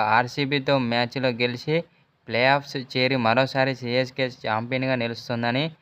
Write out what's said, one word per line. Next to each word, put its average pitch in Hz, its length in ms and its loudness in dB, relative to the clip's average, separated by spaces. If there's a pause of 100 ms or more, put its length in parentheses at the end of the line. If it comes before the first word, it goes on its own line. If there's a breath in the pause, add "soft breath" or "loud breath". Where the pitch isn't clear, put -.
(100)
ఆర్సీబీతో 135 640 2 (100)
మ్యాచ్లో 120 460 0
గెలిచి 123 460 -2 (520 soft breath)
ప్లే 117 180 0
ఆఫ్స్ 139 300 2 (120)
చేరి 127 280 2
మరోసారి 131 580 2
సీఎస్కే 127 520 -2 (120)
ఛాంపియన్గా 123 560 -2
నిలుస్తుందని 120 720 -2 (180)